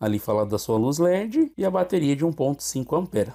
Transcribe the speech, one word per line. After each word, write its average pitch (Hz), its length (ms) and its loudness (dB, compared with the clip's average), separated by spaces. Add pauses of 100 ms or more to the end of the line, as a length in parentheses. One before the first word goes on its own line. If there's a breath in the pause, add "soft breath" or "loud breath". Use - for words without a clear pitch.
ali 208 160 0
falado 107 320 0
da 104 80 0
sua 113 180 0
luz 127 220 2
led, 214 580 2
e 196 80 -4
a 190 60 2
bateria 180 460 2
de 147 100 -2
um 165 80 0
ponto 139 300 -2
cinco - 320 -4
ampere. 120 400 -2